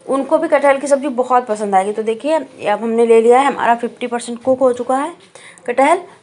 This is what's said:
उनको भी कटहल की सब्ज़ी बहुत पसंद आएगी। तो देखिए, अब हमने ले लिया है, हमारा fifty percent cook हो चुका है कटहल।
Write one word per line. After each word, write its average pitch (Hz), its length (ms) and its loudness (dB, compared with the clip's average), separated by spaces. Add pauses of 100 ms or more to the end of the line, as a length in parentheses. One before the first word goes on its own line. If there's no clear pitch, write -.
उनको 269 300 0
भी 320 100 -2
कटहल 277 300 2
की 277 80 -8
सब्ज़ी 277 240 0
बहुत 247 360 0
पसंद 208 280 -4
आएगी। 190 180 2
तो 220 100 -6
देखिए, 226 320 -4
अब 208 440 -4
हमने 226 280 0
ले 226 140 6
लिया 240 200 6
है, 277 60 2
हमारा 240 280 0
fifty 233 320 -8
percent 233 360 -8
cook 262 180 0
हो 254 120 2
चुका 247 240 -4
है 302 160 -4 (540)
कटहल। 269 340 2 (220)